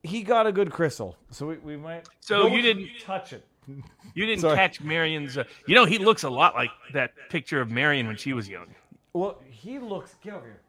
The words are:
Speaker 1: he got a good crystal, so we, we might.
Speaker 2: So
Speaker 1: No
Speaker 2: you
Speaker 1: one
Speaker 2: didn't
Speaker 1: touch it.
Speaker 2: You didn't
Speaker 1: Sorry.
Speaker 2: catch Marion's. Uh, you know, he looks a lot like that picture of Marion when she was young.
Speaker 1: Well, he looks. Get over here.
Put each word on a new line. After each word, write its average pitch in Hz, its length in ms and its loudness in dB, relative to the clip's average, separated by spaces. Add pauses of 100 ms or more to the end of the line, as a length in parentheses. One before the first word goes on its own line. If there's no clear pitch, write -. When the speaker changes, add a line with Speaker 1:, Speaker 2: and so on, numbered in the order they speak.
Speaker 1:
he 202 220 -8
got 220 240 4
a 208 60 2
good 190 180 0
crystal, 120 460 -4 (120)
so - 180 -12
we, 160 100 -10
we 151 200 -14
might. 160 300 -14 (140)
Speaker 2:
So 202 220 2
Speaker 1:
No - 40 8
Speaker 2:
you - 60 4
Speaker 1:
one 233 80 2
Speaker 2:
didn't 220 280 2 (140)
Speaker 1:
touch 185 300 -8
it. 101 100 -18 (680)
Speaker 2:
You 190 120 -2
didn't 214 160 0
Speaker 1:
Sorry. 156 140 4
Speaker 2:
catch 180 260 2
Marion's. 151 560 -4
Uh, 127 60 -2 (240)
you 196 80 4
know, 240 100 10
he 196 120 0
looks 208 260 4
a 143 60 -2
lot 135 260 4
like 123 140 0 (240)
that 135 180 -2 (180)
picture 151 320 -4
of 113 100 -2
Marion 131 360 2
when 107 100 -6
she 139 160 -6
was 110 140 -4
young. 87 200 -14 (460)
Speaker 1:
Well, 180 360 -4
he 214 300 -14
looks. 208 440 -12
Get 208 100 -14
over 139 120 -16
here. 104 240 -20